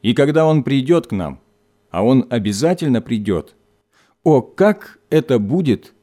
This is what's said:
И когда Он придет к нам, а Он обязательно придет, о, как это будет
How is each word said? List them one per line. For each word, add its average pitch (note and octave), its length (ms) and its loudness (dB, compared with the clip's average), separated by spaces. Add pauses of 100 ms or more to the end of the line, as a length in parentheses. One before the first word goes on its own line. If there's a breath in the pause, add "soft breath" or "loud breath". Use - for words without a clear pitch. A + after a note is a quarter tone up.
И A2 140 0
когда D3+ 320 2
Он D#3 180 2
придет C#3 420 0
к - 60 -10
нам, D#2+ 300 -6 (480)
а F2+ 120 -4
Он B2 280 2
обязательно A#2+ 720 -2
придет, G#2 540 -6 (680)
о, D3 180 4
как - 600 -2 (100)
это C#3+ 280 0
будет B2 540 -2 (100)